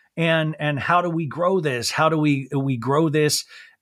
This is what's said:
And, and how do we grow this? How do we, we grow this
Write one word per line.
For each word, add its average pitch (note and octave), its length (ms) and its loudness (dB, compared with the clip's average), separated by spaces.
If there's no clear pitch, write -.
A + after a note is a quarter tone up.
And, D#3+ 420 0
and D3 200 -2
how F3 240 2
do F3 80 -4
we E3 160 -2
grow F3 340 0
this? B2+ 300 -2
How D#3 180 2
do D#3+ 80 2
we, C#3+ 380 2
we C3+ 220 -2
grow C#3 320 2
this D3+ 360 0